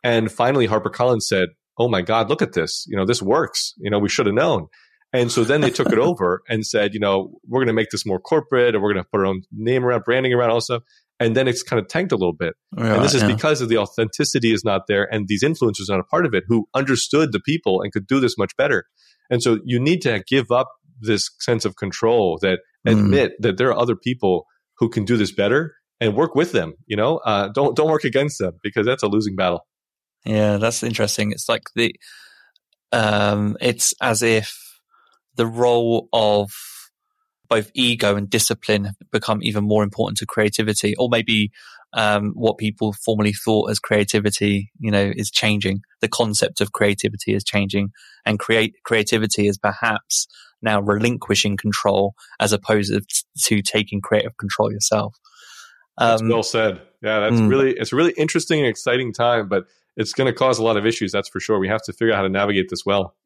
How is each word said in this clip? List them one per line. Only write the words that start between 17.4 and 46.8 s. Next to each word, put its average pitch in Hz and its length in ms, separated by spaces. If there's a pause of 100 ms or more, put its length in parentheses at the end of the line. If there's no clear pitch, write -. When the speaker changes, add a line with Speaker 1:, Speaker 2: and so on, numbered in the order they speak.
Speaker 1:
and 101 100
could 98 160
do 135 120
this 127 180
much 98 180
better. 131 300 (440)
And 123 120
so 117 240
you 123 140
need 160 240
to 110 240
give 131 240
up 127 200 (300)
this 107 380
sense 117 260
of 98 100
control, 101 680
that 92 160 (280)
Speaker 2:
Mm. 120 40
Speaker 1:
admit 107 500
that 107 160
there 127 120
are 117 80
other 120 180
people 98 500 (320)
who 117 120
can 110 160
do 120 120
this 101 140
better 135 440 (240)
and 107 160
work 151 200
with 170 160
them, 82 240 (100)
you 107 100
know? 120 220
Uh, 101 300
don't, 120 280
don't 156 140
work 156 140
against 139 340
them, 90 240
because 104 240
that's 127 160
a 110 60
losing 101 280
battle. 90 300 (580)
Speaker 2:
Yeah, 107 340
that's 113 260
interesting. 107 480
It's - 180
like 113 140 (120)
the, 117 200 (960)
um, 104 680
it's - 420
as 117 200
if 113 580 (560)
the 117 120
role 117 680
of 104 380 (1000)
both 110 240
ego 113 420
and 101 140
discipline 107 560
have 101 100 (160)
become 107 300
even 104 220
more 107 200
important 104 340
to - 80
creativity, 107 720
or 123 120
maybe, 110 420 (420)
um, 104 400
what 110 240
people 110 360
formerly 104 400
thought 107 380
as 104 80
creativity, 104 1000
you 110 120
know, 101 240
is - 160
changing. 101 500 (200)
The 110 80
concept - 500
of 101 140
creativity 104 600